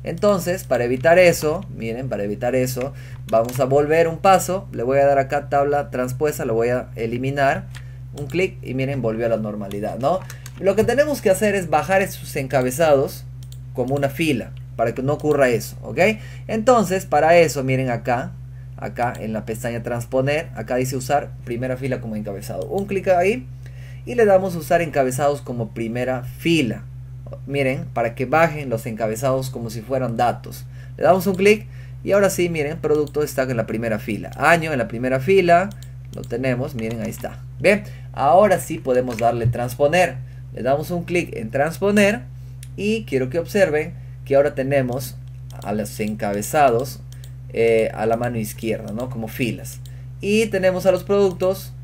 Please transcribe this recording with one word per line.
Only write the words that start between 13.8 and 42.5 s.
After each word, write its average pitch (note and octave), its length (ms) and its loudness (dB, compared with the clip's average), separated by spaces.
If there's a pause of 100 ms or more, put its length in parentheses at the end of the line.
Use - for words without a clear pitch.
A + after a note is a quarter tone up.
una C#3+ 140 0
fila, C3 420 -2 (240)
para A2+ 200 0
que B2 80 -4
no C#3+ 100 2
ocurra C#3+ 360 4
eso, A2 340 -2
¿ok? A#2+ 160 -6 (480)
Entonces, G#3+ 580 4
para D#3 320 6
eso, D3+ 260 4
miren C3 260 0
acá, B2 420 -2 (460)
acá A#2+ 420 -4
en A2 120 -6
la G#2+ 140 -4
pestaña A#2 380 -4
transponer, C3 720 0
acá B2+ 220 -2
dice C3 180 0
usar C#3+ 360 0 (140)
primera B2 320 -4
fila B2+ 240 -4
como A2 140 -6
encabezado. G2 520 -6
Un G3 180 -2
clic G3 240 -2
ahí F#3+ 380 4 (580)
y B3 100 -6
le A#3 100 6
damos F#3+ 300 6
usar E3+ 260 2
encabezados C#3 600 2
como A#2+ 320 -6
primera B2 500 -2
fila. C3 600 0 (640)
Miren, C3+ 480 -2
para A#2 220 0
que C3 100 -2
bajen D3+ 440 2
los A2+ 160 -2
encabezados A#2+ 640 -2
como A#2 200 -8
si A2+ 120 -8
fueran B2+ 360 -2
datos. - 480 -2 (320)
Le - 60 -4
damos F3 240 6
un G3 80 2
clic G#3 320 4 (360)
y F3+ 100 0
ahora G3 160 6
sí, F3+ 200 0
miren, D#3+ 300 -2
producto D3+ 420 0
está C3+ 220 -2
en B2+ 120 -2
la A2+ 120 -2
primera A2 320 -2
fila. A2 360 -6
Año D#3+ 360 2
en C3+ 80 -2
la A2+ 80 -2
primera B2+ 320 -2
fila, F3+ 500 4 (460)
lo - 80 -10
tenemos, B2 500 -2
miren, A2+ 280 -6
ahí G#2+ 100 -4
está. - 320 -10 (160)
Bien, G3+ 240 4 (300)
ahora F3 460 4
sí D#3+ 200 -6
podemos B2 380 0
darle A#2 280 2
transponer. C#3+ 680 2 (380)
Le - 100 -8
damos C#3+ 260 0
un F3 140 -4
clic E3+ 320 -4
en - 160 -8
transponer G3+ 680 2 (560)